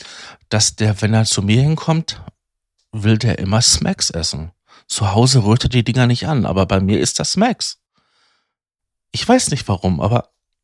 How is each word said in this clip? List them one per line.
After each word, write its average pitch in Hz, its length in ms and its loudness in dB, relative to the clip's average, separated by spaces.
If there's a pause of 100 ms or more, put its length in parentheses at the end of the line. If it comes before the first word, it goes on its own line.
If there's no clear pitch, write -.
(500)
dass - 260 0
der, 107 280 0
wenn 110 100 0
er 110 120 4
zu - 180 -2
mir 107 180 2
hinkommt, 160 600 -2 (680)
will 107 280 2
der 113 180 -2
immer 107 240 0
Smacks - 480 0
essen. 82 420 -8 (360)
Zu 101 260 -2
Hause 123 320 4
rührt 110 180 2
er - 60 -2
die 120 160 0
Dinger 123 200 0
nicht 120 220 0
an, 143 180 0
aber 95 200 0
bei 95 160 0
mir 98 180 2
ist - 180 -2
das - 160 -4
Smacks. - 460 -2 (1300)
Ich - 120 -6
weiß 254 260 2
nicht 147 180 -4
warum, 92 320 0
aber 104 320 0 (300)